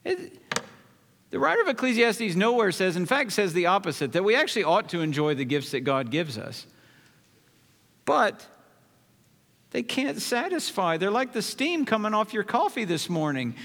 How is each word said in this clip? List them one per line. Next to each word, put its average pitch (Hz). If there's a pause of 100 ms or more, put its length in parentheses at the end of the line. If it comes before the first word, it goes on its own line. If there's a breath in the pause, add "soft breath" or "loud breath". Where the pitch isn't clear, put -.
It, - (920 loud breath)
the -
writer 339
of 381
Ecclesiastes 233
nowhere 220
says, 185
in 180
fact 254
says 190
the 170
opposite, 170
that 170
we 214
actually 240
ought 165
to 175
enjoy 151
the 135
gifts 139
that 135
God 131
gives 147
us. - (1400 soft breath)
But 269 (1200)
they -
can't 262
satisfy. 240
They're 185
like 247
the -
steam 311
coming 214
off 214
your 214
coffee 269
this 170
morning. 143